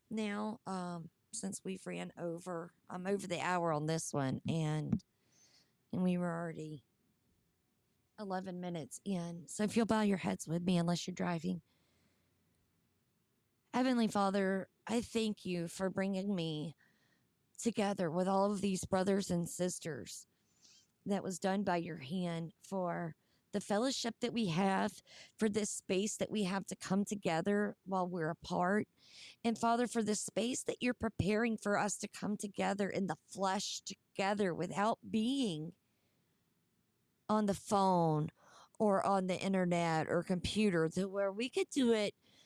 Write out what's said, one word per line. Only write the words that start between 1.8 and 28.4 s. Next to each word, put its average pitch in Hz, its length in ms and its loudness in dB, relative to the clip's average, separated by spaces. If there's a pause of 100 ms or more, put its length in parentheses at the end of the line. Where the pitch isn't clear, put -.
ran 175 320 -6
over. 170 540 -6 (160)
I'm 180 180 -8
over 196 200 0
the 165 140 -2
hour 170 300 2
on 151 160 0
this 160 280 -2
one, 135 340 0
and, 151 500 0 (920)
and 180 100 0
we 180 140 2
were 175 160 -2
already 165 500 -8 (1400)
eleven 190 400 -6
minutes 175 440 -6
in. 170 420 -4
So - 180 -2
if 208 120 0
you'll 226 100 4
bow 220 160 2
your 202 160 4
heads 185 280 -4
with 165 160 0
me, 175 160 4
unless 170 280 2
you're 185 80 -6
driving. 175 460 -2 (2250)
Heavenly 247 340 4
Father, 196 600 2 (180)
I 233 140 2
thank 220 440 -2
you 175 240 -2
for 190 220 -2
bringing 196 440 -2
me 160 420 -2 (840)
together 196 500 0
with 180 180 2
all 196 240 4
of 202 80 -2
these 190 240 0
brothers 190 460 2
and 170 180 0
sisters - 800 -6 (800)
that 190 180 0
was 180 140 -6
done 196 240 0
by 180 160 2
your 165 180 -4
hand 165 560 -4 (100)
for 175 540 -4 (360)
the 202 80 -2
fellowship 233 600 0
that 240 120 -2
we 226 140 0
have, 190 460 2 (460)
for 220 100 4
this 202 220 0
space 202 460 -2
that - 140 -4
we 208 140 0
have 190 220 -2
to 208 100 -8
come 196 280 2
together 202 800 0
while 185 220 0
we're 170 240 0
apart. 180 560 0 (580)